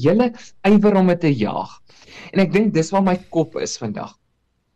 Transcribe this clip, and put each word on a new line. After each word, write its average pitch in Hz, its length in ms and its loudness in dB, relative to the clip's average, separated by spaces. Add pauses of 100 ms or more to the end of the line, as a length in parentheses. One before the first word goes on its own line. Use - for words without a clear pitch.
hele 220 280 2 (360)
ywer 202 320 4
om 185 140 4
dit 175 140 -4
te 143 60 2 (100)
jaag. - 340 -6 (560)
En 196 100 4
ek 156 120 -2
dink 208 200 2
dis 160 180 0
waar 196 120 2
my 180 120 2 (160)
kop 160 280 -2
is - 200 -8
vandag. - 320 -10 (640)